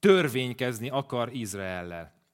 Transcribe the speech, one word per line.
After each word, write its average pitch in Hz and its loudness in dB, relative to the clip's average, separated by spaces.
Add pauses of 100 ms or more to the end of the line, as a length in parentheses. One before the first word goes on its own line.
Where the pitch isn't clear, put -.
törvénykezni 127 2
akar 127 -2
Izraellel. 92 -8 (200)